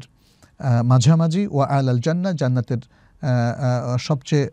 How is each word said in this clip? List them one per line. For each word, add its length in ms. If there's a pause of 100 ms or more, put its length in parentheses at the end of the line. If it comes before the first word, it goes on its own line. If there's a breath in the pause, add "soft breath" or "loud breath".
(600 soft breath)
আহ, 240
মাঝামাঝি। 640
ওয়া 200
আলাল 340
জান্নাহ, 320
জান্নাতের, 460
আহ, 1120
আহ, 60
সবচেয়ে 560